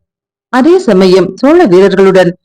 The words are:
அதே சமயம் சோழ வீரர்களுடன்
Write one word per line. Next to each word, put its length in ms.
அதே 260
சமயம் 560
சோழ 300
வீரர்களுடன் 680